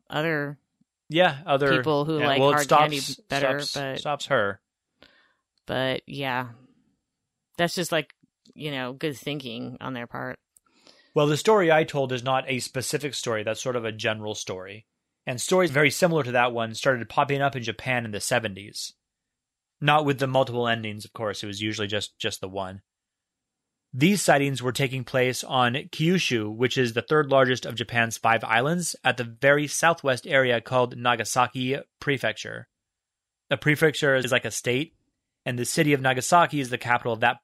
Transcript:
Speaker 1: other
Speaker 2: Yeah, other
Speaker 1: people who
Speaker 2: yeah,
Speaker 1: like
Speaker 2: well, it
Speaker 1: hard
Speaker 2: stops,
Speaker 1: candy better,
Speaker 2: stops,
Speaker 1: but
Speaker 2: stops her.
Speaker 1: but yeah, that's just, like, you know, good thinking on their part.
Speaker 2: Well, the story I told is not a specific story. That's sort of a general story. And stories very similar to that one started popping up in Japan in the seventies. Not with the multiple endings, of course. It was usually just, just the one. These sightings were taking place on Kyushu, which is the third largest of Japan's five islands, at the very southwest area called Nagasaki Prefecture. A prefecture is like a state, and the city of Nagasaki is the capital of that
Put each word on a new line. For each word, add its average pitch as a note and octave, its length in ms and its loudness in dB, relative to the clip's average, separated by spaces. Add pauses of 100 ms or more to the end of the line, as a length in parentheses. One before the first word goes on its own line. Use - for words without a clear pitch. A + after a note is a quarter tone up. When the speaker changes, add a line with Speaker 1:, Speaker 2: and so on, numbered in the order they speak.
Speaker 1:
other D3 480 -2 (520)
Speaker 2:
Yeah, D#3+ 360 4
other C#3 320 4
Speaker 1:
people C#3+ 280 2
who D#3 140 0
Speaker 2:
yeah, C#3+ 80 2
Speaker 1:
like C#3 120 4
Speaker 2:
well, C#3 100 6
it C#3+ 40 6
Speaker 1:
hard D3 100 4
Speaker 2:
stops, D3 180 6
Speaker 1:
candy D3+ 200 0 (280)
better, C#3 300 0
Speaker 2:
stops, C#3+ 140 -8
Speaker 1:
but C#3 260 -6
Speaker 2:
stops D3 280 -6
her. G#2 340 0 (1040)
Speaker 1:
but C3 420 -2
yeah, C3 400 -6 (1080)
that's E3+ 180 0
just, F3 160 -4
like, D#3 220 -2 (400)
you D3 180 -10
know, C3 220 -6
good C#3 240 -6
thinking B2+ 640 -8
on C3 120 -8
their A#2+ 140 -10
part. B2+ 320 -10 (760)
Speaker 2:
Well, D3 140 4
the D3+ 100 2
story G3 340 4
I D#3+ 120 6
told C3+ 300 -4
is A#2+ 100 -4
not C3 240 0
a C3 120 -2
specific C3+ 560 -6
story. A2 280 -4
That's A2 180 -4
sort B2+ 140 -4
of A2+ 100 -4
a A2 60 -4
general G#2+ 440 -4
story. G2 500 -12 (400)
And B2 160 -6
stories F3+ 300 2
very C#3+ 180 4
similar E3 340 2
to B2 80 -8
that B2 220 2
one A2+ 200 -4
started A#2+ 360 0
popping C#3 320 0
up C#3 140 0
in B2 80 -6
Japan A#2+ 420 -4
in G#2+ 60 -8
the G2+ 100 -6
seventies. G#2+ 720 -4 (880)
Not D3 240 4
with C#3 140 0
the C3+ 80 0
multiple B2 400 0
endings, A2 380 -4
of - 80 -20
course. G#2+ 300 -6
It G#2+ 40 -8
was G2+ 140 -10
usually G#2+ 260 -2
just, G#2 300 -4
just - 220 -6
the G2 80 -8
one. F#2+ 340 -10 (1120)
These E3 280 4
sightings C#3 400 2
were B2 100 -2
taking C3 320 -4
place B2+ 400 -2
on B2 300 2
Kyushu, C3+ 800 0
which B2 220 0
is A#2+ 160 2
the A#2+ 80 -2
third D3+ 300 0
largest B2+ 340 4
of B2 100 -8
Japan's A#2 420 -2
five A2+ 260 2
islands, C#3+ 600 0
at B2 140 2
the B2 60 -2
very C#3 440 2
southwest C#3+ 600 0
area B2+ 340 4
called B2+ 360 0
Nagasaki B2 800 0 (220)
Prefecture. A2+ 680 -4 (840)
A - 80 0
prefecture D3 580 2
is B2+ 160 0
like B2 140 2
a G#2+ 60 -6
state, B2+ 420 -2 (520)
and B2 140 -4
the A#2+ 60 -4
city D3+ 280 2
of C3 80 2
Nagasaki C#3+ 580 2
is B2+ 100 -4
the B2 80 -4
capital A#2+ 360 0
of A2 60 -4
that A#2+ 240 2